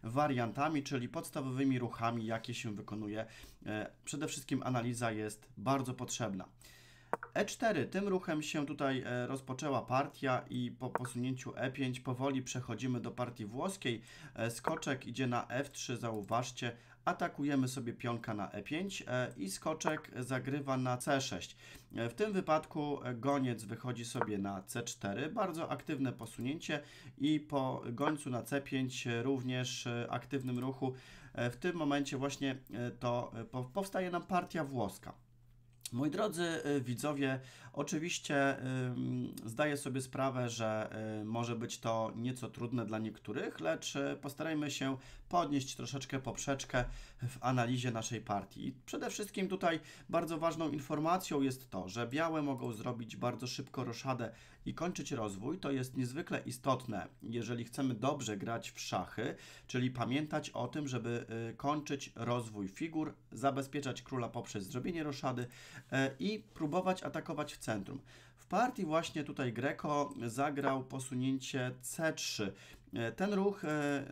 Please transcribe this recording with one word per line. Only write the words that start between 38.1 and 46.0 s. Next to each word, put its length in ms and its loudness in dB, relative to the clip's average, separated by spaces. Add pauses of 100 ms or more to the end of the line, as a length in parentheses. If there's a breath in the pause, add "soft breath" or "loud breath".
ym, 720 0 (100)
zdaję 320 2
sobie 240 -2
sprawę, 480 0
że, 400 0 (320)
y, 40 -2
może 300 0
być 240 -4
to 360 2
nieco 340 -2
trudne 360 0
dla 140 0
niektórych, 600 -4
lecz, 360 0
y, 260 0
postarajmy 500 -2
się 260 0 (320 loud breath)
podnieść 460 2
troszeczkę 440 -4